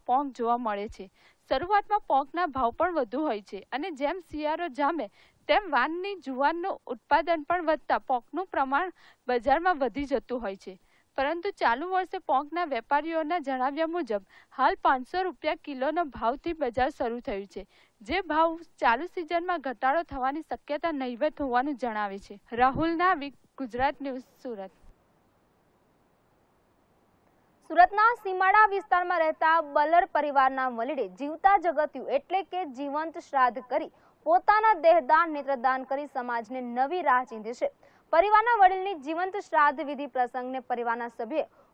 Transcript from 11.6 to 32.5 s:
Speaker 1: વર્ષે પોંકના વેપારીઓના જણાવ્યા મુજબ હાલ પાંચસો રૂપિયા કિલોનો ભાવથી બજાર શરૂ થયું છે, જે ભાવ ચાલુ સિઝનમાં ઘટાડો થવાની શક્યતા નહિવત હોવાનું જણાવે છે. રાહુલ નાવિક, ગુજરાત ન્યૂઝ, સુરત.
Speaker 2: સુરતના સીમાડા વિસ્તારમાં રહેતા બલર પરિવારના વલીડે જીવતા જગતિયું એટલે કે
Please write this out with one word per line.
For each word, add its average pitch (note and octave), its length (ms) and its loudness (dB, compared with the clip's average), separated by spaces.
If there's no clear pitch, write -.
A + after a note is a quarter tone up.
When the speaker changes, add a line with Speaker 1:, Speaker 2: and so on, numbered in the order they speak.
Speaker 1:
વર્ષે F#4 300 -2
પોંકના D4+ 460 0
વેપારીઓના D4+ 760 -2
જણાવ્યા C#4 480 -2
મુજબ B3 360 -4
હાલ D#4+ 280 2
પાંચસો D4+ 420 2
રૂપિયા D#4+ 320 -4
કિલોનો D4+ 500 -4
ભાવથી B3 480 -4
બજાર C4 360 0
શરૂ A#3+ 300 -4
થયું G3+ 280 -8
છે, G3 180 -12
જે C#4 200 -2
ભાવ D#4+ 340 2
ચાલુ B3+ 300 2
સિઝનમાં F4 540 -2
ઘટાડો C4 420 0
થવાની C#4 380 -4
શક્યતા D4 500 -6
નહિવત C4+ 500 -4
હોવાનું C4 360 0
જણાવે G#3 420 -4
છે. G3+ 200 -20
રાહુલ C4 440 2
નાવિક, D#4+ 400 0
ગુજરાત C4+ 440 -2
ન્યૂઝ, C4+ 240 -8
સુરત. G3 360 -12
Speaker 2:
સુરતના G4 460 4
સીમાડા F#4+ 520 4
વિસ્તારમાં F4+ 520 0
રહેતા D#4+ 360 2
બલર D#4 340 4
પરિવારના C4+ 640 2
વલીડે A#3+ 400 -4
જીવતા D#4 480 2
જગતિયું D4+ 540 -2
એટલે D#4+ 320 0
કે F4+ 220 -6